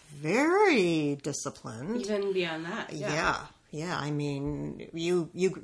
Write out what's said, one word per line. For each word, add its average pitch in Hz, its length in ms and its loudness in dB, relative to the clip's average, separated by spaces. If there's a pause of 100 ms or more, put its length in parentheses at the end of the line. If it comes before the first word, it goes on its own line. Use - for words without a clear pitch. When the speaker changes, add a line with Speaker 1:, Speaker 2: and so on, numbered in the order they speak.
(160)
Speaker 1:
very 180 1040 4
disciplined. 139 800 -6
Speaker 2:
Even 202 300 0
beyond 165 340 -2
that, 185 280 -6
yeah. 160 180 -4
Speaker 1:
Yeah, 156 260 2 (340)
yeah. 160 280 -4
I 143 120 -2
mean, 147 800 -4
you, 170 400 2
you 175 300 2